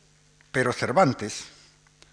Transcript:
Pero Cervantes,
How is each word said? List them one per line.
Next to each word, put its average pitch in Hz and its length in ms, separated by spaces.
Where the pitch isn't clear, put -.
Pero 123 220
Cervantes, 120 720